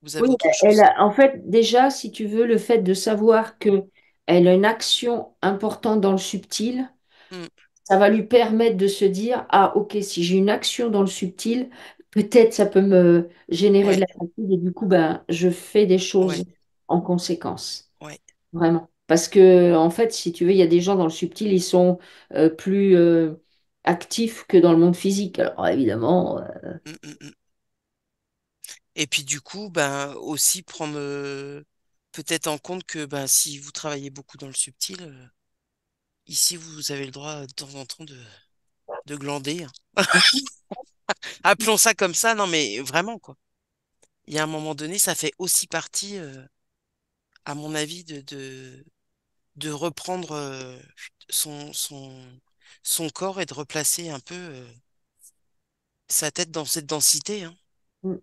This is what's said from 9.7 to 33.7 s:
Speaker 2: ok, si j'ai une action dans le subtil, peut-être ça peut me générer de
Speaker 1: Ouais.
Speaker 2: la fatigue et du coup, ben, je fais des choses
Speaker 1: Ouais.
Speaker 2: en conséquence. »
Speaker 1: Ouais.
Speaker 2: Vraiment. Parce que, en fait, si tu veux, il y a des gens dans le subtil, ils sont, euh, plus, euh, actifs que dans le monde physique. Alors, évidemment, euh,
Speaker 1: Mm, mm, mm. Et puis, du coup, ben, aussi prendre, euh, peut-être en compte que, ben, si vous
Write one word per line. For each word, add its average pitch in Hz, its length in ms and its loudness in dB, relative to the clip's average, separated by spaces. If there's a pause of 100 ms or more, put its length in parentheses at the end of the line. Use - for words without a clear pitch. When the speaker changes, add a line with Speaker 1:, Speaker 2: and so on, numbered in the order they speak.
Speaker 2:
ok, 208 260 -2
si 175 220 -4
j'ai 180 140 0
une 196 120 2
action 240 400 -2
dans 202 120 2
le 196 60 2
subtil, 233 600 -6 (420)
peut-être 226 420 4
ça 202 120 2
peut 196 160 2
me 175 460 6 (220)
générer 196 460 4
de 190 40 2
Speaker 1:
Ouais. - 20 2
Speaker 2:
la 185 60 0
fatigue 190 440 -6
et 185 60 2
du 180 140 -2
coup, 214 140 -6
ben, 175 420 2
je 170 220 0
fais 208 360 0
des 185 120 4
choses 180 460 -2
Speaker 1:
Ouais. - 20 -12 (420)
Speaker 2:
en 170 140 2
conséquence. » 175 1000 -6
Speaker 1:
Ouais. 151 200 -18 (320)
Speaker 2:
Vraiment. 170 380 0 (180)
Parce 170 200 2
que, 180 480 8
en 160 140 4
fait, 226 220 -2
si - 200 -6
tu 175 140 -4
veux, 185 60 4
il 196 60 4
y 185 40 6
a 170 60 6
des 175 120 4
gens 190 160 0
dans 180 80 0
le 165 60 0
subtil, 185 420 -6
ils 185 100 2
sont, 180 360 2 (360)
euh, 160 160 4
plus, 190 460 2
euh, 165 380 2 (500)
actifs - 640 -4
que 196 100 4
dans 170 140 6
le 165 60 6
monde 175 180 4
physique. 196 440 -4
Alors, - 280 -4
évidemment, 117 720 0
euh, - 340 -14 (120)
Speaker 1:
Mm, 156 160 -18
mm, 151 180 -20
mm. - 140 -20 (1600)
Et 156 100 -4
puis, - 180 -6
du 143 160 -8
coup, 202 300 -14
ben, 143 440 -4
aussi 156 480 -4
prendre, 151 360 -10
euh, 143 640 -12 (500)
peut-être 160 360 -10
en 151 100 -6
compte 180 260 -14
que, 156 220 -12
ben, 139 200 -10
si 143 320 -4
vous 143 140 -20